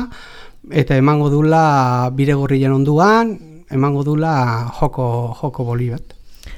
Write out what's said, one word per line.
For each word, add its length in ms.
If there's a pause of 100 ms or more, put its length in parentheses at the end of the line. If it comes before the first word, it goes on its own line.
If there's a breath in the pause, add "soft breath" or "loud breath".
(720 loud breath)
eta 240
emango 380
dula 840
bidegorrien 580
onduan, 640 (340)
emango 380
dula 720
joko, 600
joko 260
boli 240
bat. 240 (420 loud breath)